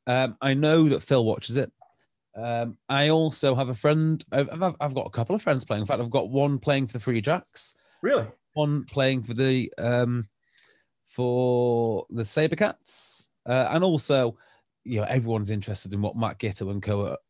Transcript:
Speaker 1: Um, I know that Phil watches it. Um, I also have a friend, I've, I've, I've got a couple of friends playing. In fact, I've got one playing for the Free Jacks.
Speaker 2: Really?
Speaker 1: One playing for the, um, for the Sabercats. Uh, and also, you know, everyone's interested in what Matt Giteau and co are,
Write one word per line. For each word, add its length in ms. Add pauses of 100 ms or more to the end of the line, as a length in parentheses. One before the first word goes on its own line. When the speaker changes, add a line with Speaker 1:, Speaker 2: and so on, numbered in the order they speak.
Speaker 1:
Um, 340
I 120
know 360
that 140
Phil 220
watches 320
it. 140 (640)
Um, 420 (100)
I 220
also 460
have 140
a 40
friend, 580
I've, 180 (140)
I've, 160
I've 140
got 140
a 40
couple 240
of 60
friends 240
playing. 160
In 60
fact, 140
I've 80
got 200
one 300
playing 280
for 60
the 60
Free 220
Jacks. 540 (260)
Speaker 2:
Really? 260 (260)
Speaker 1:
One 320
playing 380
for 100
the, 440
um, 500 (800)
for 1040
the 140
Sabercats. 1080 (160)
Uh, 260
and 120
also, 540 (460)
you 160
know, 80
everyone's 440
interested 420
in 80
what 140
Matt 240
Giteau 320
and 100
co 260
are, 100 (120)